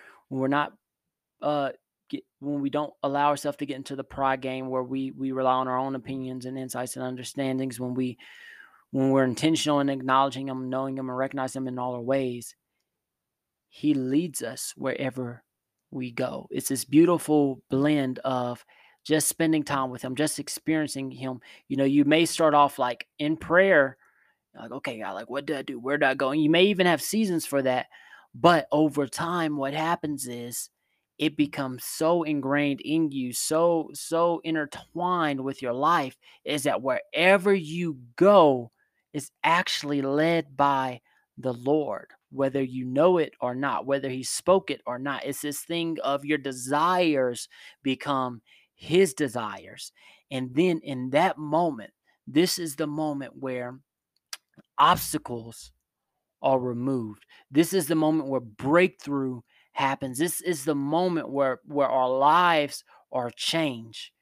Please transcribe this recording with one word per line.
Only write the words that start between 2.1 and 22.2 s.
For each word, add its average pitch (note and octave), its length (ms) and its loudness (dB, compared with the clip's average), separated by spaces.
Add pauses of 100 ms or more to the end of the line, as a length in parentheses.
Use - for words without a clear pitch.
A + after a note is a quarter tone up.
get, C3+ 140 -10 (160)
when C#3+ 200 -4
we C#3 80 0
don't D3 240 -4 (100)
allow C#3+ 260 2
ourselves C#3+ 300 -2
to C#3+ 80 -6
get C3+ 100 -6
into C3+ 200 -10
the C3 80 -8
pride C3+ 380 -2
game C3 260 -6
where B2+ 140 -2
we, C3 300 -6
we C3 200 -6
rely C3 220 2
on C3 140 0
our B2+ 100 0
own C3+ 160 -4
opinions B2+ 500 -8
and C3 140 -8
insights B2+ 380 -8
and C3 80 -8
understandings, B2+ 760 -6
when B2+ 140 -6
we, B2+ 240 -4 (720)
when C3+ 200 2
we're C3+ 140 6
intentional D3 560 2
in C#3 80 0
acknowledging C3+ 600 2
him, C3 200 -8
knowing C3+ 300 -4
him, C3 100 -6
and B2+ 80 -6
recognizing C3 460 -4
him C3 60 -4
in B2 100 -8
all B2 160 -4
our A#2+ 80 -8
ways, B2+ 520 -2 (1120)
he D3 260 0
leads C3+ 480 -2
us B2 340 -8
wherever B2+ 640 -6 (480)
we B2+ 200 -8
go. B2+ 400 -6
It's - 180 -4
this C3 180 -4
beautiful D3+ 840 4
blend C#3 520 0
of B2 440 -4 (400)
just D3+ 240 2
spending D#3+ 340 2
time C3+ 280 -2
with B2 100 -10
him, B2+ 140 -6
just D3+ 240 -2
experiencing C#3+ 720 -4
him. C3 300 -8 (280)
You C#3 80 -4
know, C#3 80 2
you C#3 220 6
may D#3 180 6